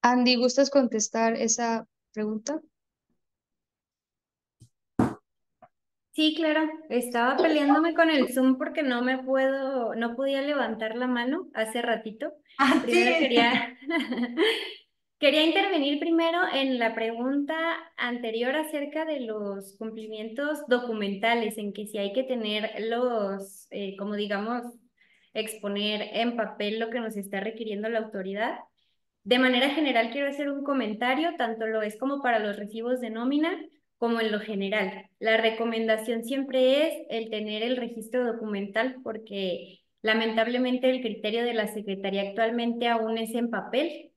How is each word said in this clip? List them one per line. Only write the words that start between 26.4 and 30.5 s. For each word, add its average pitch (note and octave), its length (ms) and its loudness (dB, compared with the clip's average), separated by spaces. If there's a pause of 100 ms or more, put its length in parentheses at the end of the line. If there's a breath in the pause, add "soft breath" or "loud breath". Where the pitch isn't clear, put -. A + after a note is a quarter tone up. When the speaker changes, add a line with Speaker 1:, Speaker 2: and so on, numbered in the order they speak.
Speaker 2:
lo A3+ 100 -4
que G#3+ 120 -4
nos A3 180 -6
está G3 220 -6
requiriendo A3 500 -6
la A#3 80 -2
autoridad. G#3+ 640 -6 (640)
De B3 160 4
manera B3+ 300 6
general, C4 440 2
quiero C#4+ 160 0
hacer C#4+ 220 -2